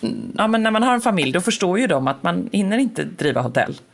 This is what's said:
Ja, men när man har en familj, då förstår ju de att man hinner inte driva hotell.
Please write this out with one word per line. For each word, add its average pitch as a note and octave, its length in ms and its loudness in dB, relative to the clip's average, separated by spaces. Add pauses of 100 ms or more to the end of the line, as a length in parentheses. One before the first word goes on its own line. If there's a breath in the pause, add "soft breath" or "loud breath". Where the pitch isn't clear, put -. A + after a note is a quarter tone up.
(380)
Ja, A3 100 2
men A3 160 2
när A3 80 2
man A3 120 2
har B3+ 100 4
en A#3+ 80 2
familj, E3+ 300 2
då F3 100 0
förstår G3 380 0
ju B3+ 80 2
de C3+ 200 0
att C3+ 160 -2
man F3 280 -2
hinner G3+ 260 0
inte A#3+ 260 0
driva D3 380 -2
hotell. - 400 -2 (120)